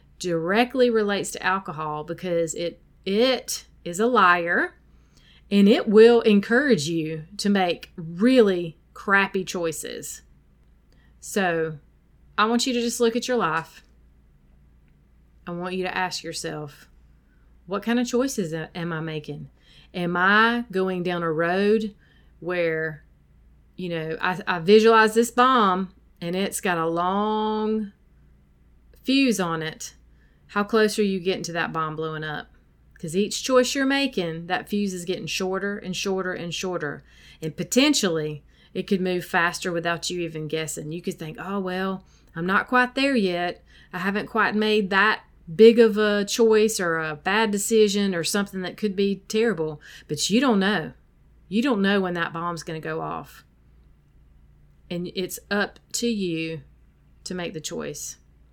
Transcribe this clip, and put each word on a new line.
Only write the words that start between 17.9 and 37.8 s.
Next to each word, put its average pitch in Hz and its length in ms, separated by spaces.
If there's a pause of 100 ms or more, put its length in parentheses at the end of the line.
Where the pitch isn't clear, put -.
of 247 80
choices 233 460
a-, 160 220
am 170 180
I 156 80
making? 151 480 (440)
Am 175 240
I 226 540
going 185 320
down 175 180
a 165 100
road 202 640 (460)
where, 160 640 (720)
you 185 140
know, 160 300
I, 180 280
I 175 120
visualize 220 540
this 233 180
bomb 208 640 (260)
and 175 160
it's 190 260
got 180 160
a 165 100
long 214 1040 (1120)
fuse 262 360
on 165 220
it"? - 340 (520)
How 208 160
close 214 340
are 214 60
you 190 160
getting 175 240
to 170 100
that 160 200
bomb 156 220
blowing 156 280
up? 151 260 (500)
'Cause 160 160
each 196 280
choice 247 320
you're 277 100
making, 202 640
that 185 220
fuse 202 240
is 180 100
getting 175 220
shorter 190 520
and 185 180
shorter 190 360
and 170 220
shorter. 165 500 (380)
And 160 160
potentially, 170 840 (300)